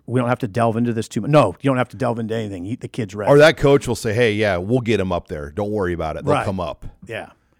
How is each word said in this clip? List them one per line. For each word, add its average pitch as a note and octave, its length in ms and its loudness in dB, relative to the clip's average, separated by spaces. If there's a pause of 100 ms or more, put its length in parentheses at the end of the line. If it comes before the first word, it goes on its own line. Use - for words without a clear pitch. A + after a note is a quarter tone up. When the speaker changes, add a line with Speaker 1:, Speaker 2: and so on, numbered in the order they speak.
Speaker 1:
we A#2+ 160 0
don't A#2+ 80 -2
have B2 100 0
to B2+ 80 -4
delve A2+ 300 0
into A#2+ 160 0
this A2 160 -4
too - 100 -6
much. G#2+ 100 -4
No, C3 300 4
you C#3 100 -2
don't C3+ 60 0
have B2+ 140 0
to - 80 -18
delve A#2+ 220 -4
into A2 160 -6
anything. G2+ 280 -6
He, G#2+ 140 -8
the - 100 -14
kid's G#2+ 260 -8
ready. G#2 160 -2
Speaker 2:
Or C#3+ 100 8
that D#3 180 8
coach C#3 280 4
will A#2 120 -4
say, A2 160 -4
"Hey, A#2 180 2
yeah, G#2 240 0
we'll G2+ 240 0
get A2 180 0
him F#2 140 -2
up F2 160 -4
there. D2 240 -10
Don't G#2 200 -6
worry G2 200 -2
about D#2+ 240 -4
it. D2 80 -10
They'll C#3+ 120 2
Speaker 1:
Right. A#2+ 100 -2
Speaker 2:
come F#2+ 160 -4
up." D#2 240 -8 (200)
Speaker 1:
Yeah. G#2 260 -12 (280)